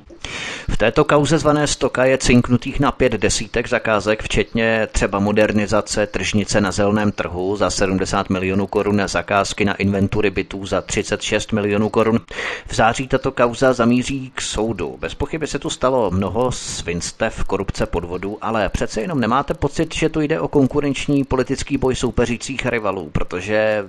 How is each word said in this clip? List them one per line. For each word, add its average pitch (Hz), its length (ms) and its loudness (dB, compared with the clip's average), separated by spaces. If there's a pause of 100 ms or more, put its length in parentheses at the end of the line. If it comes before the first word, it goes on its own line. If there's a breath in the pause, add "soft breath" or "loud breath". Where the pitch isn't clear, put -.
(680 loud breath)
V - 80 2
této 117 280 4
kauze 147 320 4
zvané 147 300 2
Stoka 127 380 0
je 131 120 4
cinknutých - 640 2
na 139 120 4
pět 123 220 2
desítek 110 560 -2
zakázek, 107 540 0
včetně 113 680 0
třeba 101 280 0
modernizace 104 880 2
tržnice 104 540 0
na 95 100 0
Zeleném 104 400 2
trhu 90 440 -4
za 98 140 2
sedmdesát 95 600 0
milionů 95 380 0
korun, 101 380 0
zakázky 98 600 0
na 101 80 0
inventury 98 560 0
bytů 95 360 -6
za 92 160 -2
třicet - 400 -4
šest - 300 -2
milionů 104 380 0
korun. 110 300 2 (480 loud breath)
V - 80 -8
září 117 320 2
tato 131 240 0
kauza 123 420 2
zamíří 127 640 0
k - 60 -8
soudu. 92 580 -4
Bez 82 140 -6
pochyby 151 340 -4
se - 120 -4
tu - 100 -6
stalo 127 420 0
mnoho 98 400 0
svinstev, - 920 -4
korupce, 98 420 -2
podvodů, 90 560 -6
ale 107 280 0
přece - 320 -4
jenom 175 180 -2
nemáte 123 340 2
pocit, 151 420 -2
že 160 140 2
tu 156 120 0
jde 156 180 0
o 156 80 -2
konkurenční 139 760 2
politický 131 540 -2
boj 127 180 2
soupeřících 120 680 -2
rivalů, 101 460 -2
protože 107 760 0